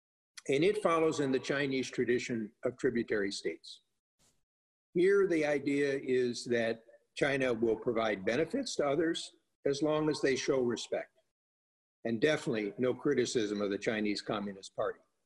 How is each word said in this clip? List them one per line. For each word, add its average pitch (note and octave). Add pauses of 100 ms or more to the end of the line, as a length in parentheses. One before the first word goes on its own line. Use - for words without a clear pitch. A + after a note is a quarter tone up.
(480)
and C#3
it G#3
follows D#3+
in C#3
the C3
Chinese C#3+
tradition A#2 (160)
of B2
tributary A2+
states. - (1120)
Here, F#3+
the D#3+
idea C#3+
is B2
that A#2 (320)
China C3+
will A2+
provide A2
benefits D#3+
to D3
others D#3+ (340)
as C#3+
long D3+
as -
they C3+
show C#3
respect, A#2 (960)
and A2+
definitely C3
no B2
criticism A#2+
of G2+
the G2
Chinese G#2+
Communist G2+
Party. G#2 (260)